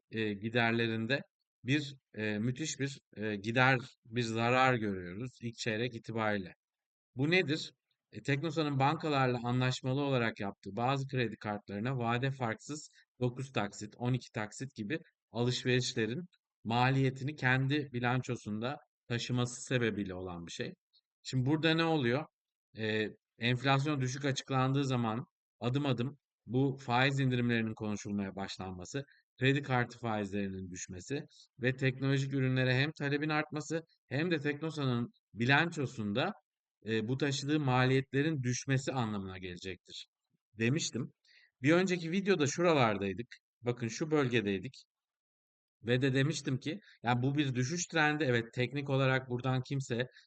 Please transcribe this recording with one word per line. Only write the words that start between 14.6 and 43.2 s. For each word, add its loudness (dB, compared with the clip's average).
gibi -6
alışverişlerin 0
maliyetini 2
kendi 0
bilançosunda -2
taşıması -2
sebebiyle 0
olan -8
bir -12
şey. -8
Şimdi -2
burada 4
ne 4
oluyor? 2
E, 0
enflasyon 2
düşük -2
açıklandığı 0
zaman 0
adım 0
adım 0
bu 0
faiz 2
indirimlerinin 2
konuşulmaya -4
başlanması, -8
kredi 4
kartı 0
faizlerinin -4
düşmesi -8
ve 2
teknolojik 0
ürünlere 2
hem 2
talebin 0
artması -2
hem 0
de 2
Teknosa'nın 0
bilançosunda, 2
e, 0
bu 0
taşıdığı 0
maliyetlerin 2
düşmesi -2
anlamına -4
gelecektir -12
demiştim. 0
Bir 6
önceki 2
videoda 2
şuralardaydık. 2